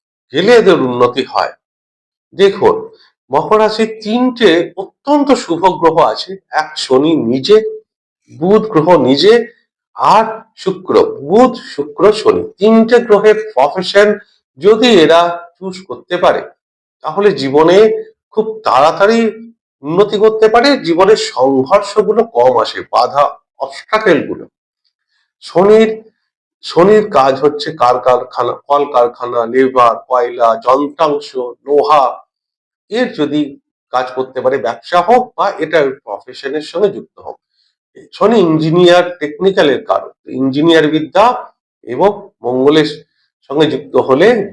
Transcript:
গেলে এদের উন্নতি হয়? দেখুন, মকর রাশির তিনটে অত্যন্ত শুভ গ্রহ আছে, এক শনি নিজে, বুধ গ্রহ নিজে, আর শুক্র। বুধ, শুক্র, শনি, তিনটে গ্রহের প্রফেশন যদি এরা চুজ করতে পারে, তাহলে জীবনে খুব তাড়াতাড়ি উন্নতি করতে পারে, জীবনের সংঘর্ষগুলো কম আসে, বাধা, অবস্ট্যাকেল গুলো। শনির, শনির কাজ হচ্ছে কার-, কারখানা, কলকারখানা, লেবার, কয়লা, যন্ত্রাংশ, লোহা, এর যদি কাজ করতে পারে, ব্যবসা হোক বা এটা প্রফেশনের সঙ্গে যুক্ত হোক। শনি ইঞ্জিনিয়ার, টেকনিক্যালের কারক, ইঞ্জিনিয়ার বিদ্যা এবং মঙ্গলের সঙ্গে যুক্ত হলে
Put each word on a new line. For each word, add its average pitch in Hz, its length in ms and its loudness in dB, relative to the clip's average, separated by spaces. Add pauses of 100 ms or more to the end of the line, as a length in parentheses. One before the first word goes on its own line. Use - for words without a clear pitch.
(340)
গেলে 180 220 0
এদের 185 260 4
উন্নতি 123 420 -2
হয়? 95 300 -4 (800)
দেখুন, 170 560 0 (420)
মকর 180 280 0
রাশির 220 440 -2
তিনটে 220 720 0
অত্যন্ত 285 540 -2
শুভ 170 300 -2 (180)
গ্রহ 160 240 2
আছে, 113 280 -4 (200)
এক 151 260 -6
শনি 147 380 0
নিজে, 131 420 2 (760)
বুধ 180 300 0
গ্রহ 160 360 2
নিজে, 143 360 2 (600)
আর 180 320 2 (300)
শুক্র। - 380 -6 (280)
বুধ, 226 340 2
শুক্র, - 560 -2
শনি, - 320 -8 (140)
তিনটে 226 420 2
গ্রহের 208 360 2 (180)
প্রফেশন 185 540 0 (500)
যদি 220 320 2 (120)
এরা 160 200 4 (380)
চুজ 185 160 -12 (120)
করতে 147 300 -10
পারে, 170 240 0 (600)
তাহলে 190 300 0
জীবনে 147 460 2 (540)
খুব - 320 -6
তাড়াতাড়ি 165 560 2 (600)
উন্নতি 190 360 -2
করতে 214 300 2
পারে, 233 300 2
জীবনের 180 380 2
সংঘর্ষগুলো 185 1080 0
কম 120 360 2
আসে, 107 200 -4 (120)
বাধা, 123 320 0 (340)
অবস্ট্যাকেল 175 680 -4
গুলো। - 180 -12 (960)
শনির, 214 500 2 (720)
শনির 208 500 2
কাজ 135 280 2
হচ্ছে 147 320 -2
কার-, 123 280 0
কারখানা, 123 540 -2
কলকারখানা, 120 920 -2
লেবার, 123 500 2 (120)
কয়লা, 120 480 0
যন্ত্রাংশ, 143 800 -2
লোহা, 131 880 0 (640)
এর 233 240 -4
যদি 143 460 -4 (300)
কাজ 127 220 -4
করতে 131 300 -8
পারে, 127 160 -2
ব্যবসা 120 440 -4
হোক 226 360 0
বা 190 140 -2
এটা 160 280 -4 (240)
প্রফেশনের 127 580 -10
সঙ্গে 175 280 -4
যুক্ত - 300 -14
হোক। - 200 -20 (760)
শনি 220 260 2
ইঞ্জিনিয়ার, 175 800 2
টেকনিক্যালের 156 680 -2
কারক, - 280 -4 (160)
ইঞ্জিনিয়ার 151 580 0
বিদ্যা 156 640 -2 (300)
এবং 180 460 -4 (140)
মঙ্গলের 135 600 0 (360)
সঙ্গে 147 300 -2
যুক্ত 127 240 -8
হলে 135 320 2 (240)